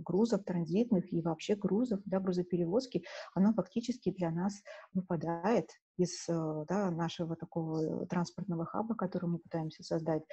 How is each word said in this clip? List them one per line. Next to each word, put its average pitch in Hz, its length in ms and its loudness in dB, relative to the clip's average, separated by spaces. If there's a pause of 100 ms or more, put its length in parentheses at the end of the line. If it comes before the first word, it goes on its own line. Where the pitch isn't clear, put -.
грузов, 202 400 2
транзитных 180 680 2
и 170 100 0
вообще 170 340 0
грузов, 202 480 0
да, 190 160 0
грузоперевозки, 180 840 0 (300)
оно 196 180 6
фактически 226 580 0
для 175 200 0
нас 185 320 -2 (320)
выпадает 170 760 0 (280)
из, - 300 0
э, 156 400 0
да, 196 220 2
нашего 165 460 -2
такого, 160 680 -2
э, - 20 -10
транспортного 175 600 -2
хаба, 226 280 -2
который 185 360 -2
мы 170 80 0
пытаемся 160 440 -6
создать. 165 400 0 (100)